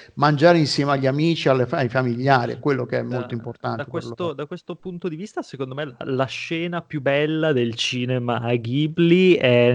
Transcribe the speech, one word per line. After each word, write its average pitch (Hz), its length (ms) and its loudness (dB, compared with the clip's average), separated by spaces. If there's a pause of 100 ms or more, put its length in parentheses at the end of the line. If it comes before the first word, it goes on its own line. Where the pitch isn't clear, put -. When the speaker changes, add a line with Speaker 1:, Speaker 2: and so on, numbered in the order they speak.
(140)
Speaker 1:
mangiare 151 440 6
insieme 143 320 0
agli 135 160 0
amici, 156 420 0
alle 131 180 4
fa-, 123 100 -4
ai 131 120 0
familiari, 123 680 0
è 117 40 -12
quello 127 280 -2
che 123 120 -4
è 117 60 -4
Speaker 2:
Da, 123 140 -6
Speaker 1:
molto 123 160 -8
importante 117 420 -8
Speaker 2:
da 131 80 -6
Speaker 1:
per 131 80 -16
Speaker 2:
questo, 123 260 -8
Speaker 1:
loro. 170 160 -6
Speaker 2:
da 143 120 -10
questo 180 280 -14
punto 180 340 -10
di 156 60 -8
vista, 214 280 -10
secondo 131 340 -10
me, 151 80 -6
la, 123 160 -12
la 131 240 -2
scena 170 580 -6
più 151 180 -8
bella 151 520 0
del 120 240 0
cinema 120 800 -2
Ghibli 170 800 4
è 123 380 6